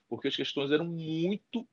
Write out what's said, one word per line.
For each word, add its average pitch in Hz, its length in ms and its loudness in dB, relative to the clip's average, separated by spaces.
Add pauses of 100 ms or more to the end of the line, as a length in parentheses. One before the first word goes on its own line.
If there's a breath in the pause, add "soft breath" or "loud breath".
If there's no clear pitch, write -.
porque 117 200 -4
as 131 80 0
questões 139 360 -2
eram 160 140 4
muito, 170 880 -2